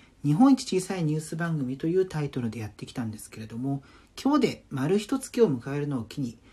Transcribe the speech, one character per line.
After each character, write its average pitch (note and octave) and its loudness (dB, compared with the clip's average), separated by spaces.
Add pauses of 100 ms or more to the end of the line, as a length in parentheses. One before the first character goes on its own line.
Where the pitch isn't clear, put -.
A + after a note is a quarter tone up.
(220)
日 D3 4
本 C4 8
一 A3 2
小 F#3 -2
さ G3 -4
い E3+ 0
ニ D3+ 2
ュ - 0
ー D#3 -2
ス - -10
番 E3 -2
組 C3+ -4
と - -4
い E3+ 2
う F#3 4
タ D#3+ -4
イ C#3 -2
ト C3 -6
ル A#2 -2
で A2+ -8
や A2 -6
っ - -10
て - -18
き - -12
た B2+ -6
ん A2 -6
で G#2 -8
す - -18
け - -14
れ A2 -12
ど A2+ -12
も、 C#3 -4 (400)
今 C#4 4
日 D4+ 4
で D#3+ 0
丸 D#3 2
一 C4 -4
月 - -2
を G#3+ 6
迎 C3+ -4
え D3 -4
る C#3+ -4
の C3+ -2
を A2 -8
機 - -10
に、 A#2+ -4 (160)